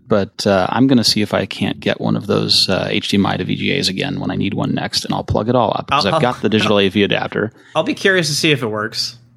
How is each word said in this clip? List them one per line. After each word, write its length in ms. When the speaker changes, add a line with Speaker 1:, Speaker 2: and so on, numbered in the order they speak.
Speaker 1:
but, 400
uh, 240
I'm 160
gonna 160
see 180
if 140
I 120
can't 340
get 200
one 140
of 140
those, 400
uh, 200
H 200
D 80
M 100
I 100
to 80
V 120
G 200
As 120
again 320
when 100
I 60
need 180
one 180
next, 320
and 80
I'll 120
plug 240
it 80
all 180
up 160
'cause 160
Speaker 2:
I'll, 80
Speaker 1:
I've 80
got 200
the 60
digital 280
Speaker 2:
I'll, 100
Speaker 1:
A 20
V 140
adapter. 500
Speaker 2:
I'll 80
be 120
curious 340
to 60
see 180
if 100
it 60
works. 500